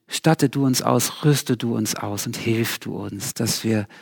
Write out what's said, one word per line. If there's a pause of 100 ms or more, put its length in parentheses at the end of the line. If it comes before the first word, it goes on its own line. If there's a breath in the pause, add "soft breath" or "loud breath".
statte
du
uns
aus,
rüste
du
uns
aus
und
hilf
du
uns,
dass
wir, (140 loud breath)